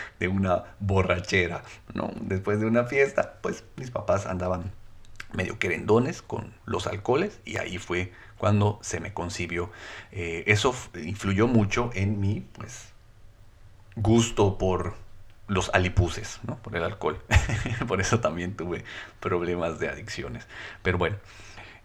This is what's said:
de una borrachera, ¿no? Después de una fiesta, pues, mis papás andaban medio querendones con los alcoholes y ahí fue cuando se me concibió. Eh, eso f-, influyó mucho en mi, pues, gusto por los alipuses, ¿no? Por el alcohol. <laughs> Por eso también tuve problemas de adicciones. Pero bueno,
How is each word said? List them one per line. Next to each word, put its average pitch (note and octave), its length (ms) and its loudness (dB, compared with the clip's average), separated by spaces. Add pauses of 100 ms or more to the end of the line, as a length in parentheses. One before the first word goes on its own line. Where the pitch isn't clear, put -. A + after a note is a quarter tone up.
(200)
de F2+ 80 2
una F#2+ 360 2 (160)
borrachera, F#2 840 2 (300)
¿no? - 180 -2 (100)
Después G2+ 380 0
de A2 60 2
una A#2 200 4
fiesta, C3+ 560 2
pues, - 220 -4 (120)
mis - 160 -10
papás G2 340 0
andaban F2+ 460 -2 (600)
medio F#2 260 -4
querendones G2+ 600 2
con - 320 -10 (120)
los - 220 -2
alcoholes C3+ 580 0
y - 120 -6
ahí F2 200 -6
fue F2+ 340 -4 (260)
cuando G#2 440 4
se - 180 -6
me E2 140 -8
concibió. F2 580 -4 (400)
Eh, E2+ 360 -6
eso G#2+ 240 6
f-, - 300 -8
influyó G2 460 2
mucho A#2+ 460 4
en G2+ 260 0
mi, G2+ 220 0 (120)
pues, - 400 -16 (1040)
gusto G#2+ 600 4
por F#2 380 0 (520)
los F#2+ 260 0
alipuses, F2+ 720 2
¿no? - 100 -4
Por - 180 -8
el E2+ 80 0
alcohol. - 380 -2 (320)
<laughs> A#2 340 -2
Por F#2+ 120 2
eso A2 220 2
también F2 340 0
tuve E2+ 300 -4 (340)
problemas F2 600 0
de D#2+ 100 -2
adicciones. - 580 -10 (340)
Pero F2+ 160 2
bueno, F2+ 200 0 (680)